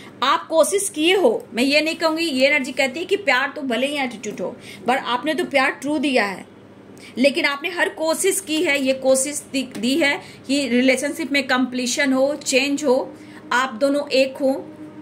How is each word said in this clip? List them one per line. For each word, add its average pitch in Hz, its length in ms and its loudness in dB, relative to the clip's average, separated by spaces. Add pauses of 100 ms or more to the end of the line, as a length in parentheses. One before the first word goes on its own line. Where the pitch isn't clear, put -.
(240)
आप 302 240 0
कोशिश 320 420 2
किए 330 260 2
हो, 285 380 2
मैं 233 100 2
ये 285 180 4
नहीं 320 140 -2
कहूँगी, 330 300 0
ये 269 220 2
एनर्जी 285 240 0
कहती 269 280 -2
है 359 60 -6
कि 392 140 0
प्यार 269 360 0
तो 302 60 -8
भले 254 260 -2
ही 294 100 -4
एटीट्यूड 220 440 -6
हो, 165 140 -6 (320)
पर 254 100 6
आपने 247 360 -2
तो 349 120 -2
प्यार 277 260 2
true 294 280 -2
दिया 254 260 2
है, 190 200 -8 (720)
लेकिन 285 280 2
आपने 285 240 -4
हर 359 200 -2
कोशिश 320 500 0
की 311 240 -2
है, 285 180 2
ये 262 120 2
कोशिश 262 580 0
दी, 262 120 -2 (140)
दी 247 200 0
है 311 220 2 (280)
कि 277 200 0
relationship 254 640 2
में 277 160 0
completion 254 640 0
हो, 277 220 2
change 285 480 0
हो, 269 300 2 (400)
आप 247 200 0
दोनों 277 360 0
एक 262 280 2
हो, 277 260 0 (380)